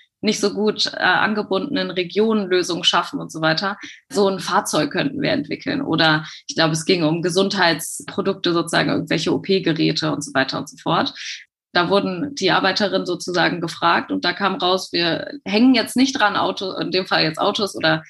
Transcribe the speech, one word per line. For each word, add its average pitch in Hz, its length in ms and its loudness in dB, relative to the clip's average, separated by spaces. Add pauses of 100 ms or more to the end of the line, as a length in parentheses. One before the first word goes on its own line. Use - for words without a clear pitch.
(200)
nicht 208 200 0
so 202 120 2
gut, 208 340 0
äh, - 120 -6
angebundenen 190 920 0
Regionen 190 580 0
Lösungen 180 360 0
schaffen - 360 2
und - 100 -10
so 160 100 -10
weiter. 160 360 0 (320)
So 196 200 2
ein 190 120 -2
Fahrzeug 165 500 0
könnten - 320 -2
wir - 80 0
entwickeln. - 500 -2
Oder 160 440 2 (240)
ich - 80 -8
glaube, 160 160 2
es 160 120 -4
ging 180 200 2
um 160 180 2
Gesundheitsprodukte, 180 1300 0
sozusagen 165 380 0
irgendwelche 165 420 0
O-P-Geräte 160 800 0
und 143 120 -6
so - 100 -12
weiter 135 240 0
und - 100 -8
so - 80 -20
fort. 180 380 -2 (580)
Da 175 180 2
wurden 185 440 0
die 185 160 0
Arbeiterinnen 190 560 0
sozusagen 175 540 0
gefragt 170 500 0
und 190 140 -2
da 180 80 0
kam 190 240 -2
raus, 185 340 0
wir 170 400 -2 (140)
hängen 226 300 6
jetzt 226 220 0
nicht 262 220 2
dran, 208 160 2
Auto, 185 380 -2
in 156 180 -6
dem 180 160 0
Fall 170 160 2
jetzt 156 160 0
Autos 202 380 0
oder 160 340 2